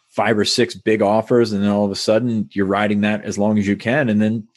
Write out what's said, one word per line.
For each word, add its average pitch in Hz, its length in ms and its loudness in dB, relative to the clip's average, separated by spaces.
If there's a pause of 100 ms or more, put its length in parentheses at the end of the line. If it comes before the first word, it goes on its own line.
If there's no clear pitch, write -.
five 110 280 0
or 104 80 2
six 120 300 0
big 107 260 -2
offers, 110 520 2
and 101 100 -2
then 101 80 0
all 104 140 0
of 98 80 -2
a - 20 -6
sudden 113 560 0
you're 98 160 -2
riding 104 360 0
that 104 220 -2
as 98 140 -8
long 107 180 2
as 101 120 0
you 101 80 2
can, 127 320 -2
and 107 120 2
then 110 360 -2